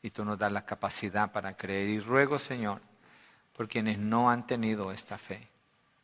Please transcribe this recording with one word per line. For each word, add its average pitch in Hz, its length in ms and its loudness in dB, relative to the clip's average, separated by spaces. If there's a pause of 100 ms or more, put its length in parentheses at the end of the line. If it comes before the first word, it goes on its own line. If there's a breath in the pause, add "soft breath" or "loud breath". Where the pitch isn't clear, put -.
Y 107 80 -6
tú 107 140 -6
nos 104 140 -2
das 101 120 2
la 101 160 -2
capacidad 101 640 0
para 98 260 -4
creer. 98 320 -2
Y 107 120 0
ruego, 135 360 4
Señor, 117 440 -4 (760 loud breath)
por 107 120 -6
quienes 107 300 0
no 117 300 4
han 120 180 4
tenido 110 440 0
esta - 280 -10
fe, - 280 -12 (580)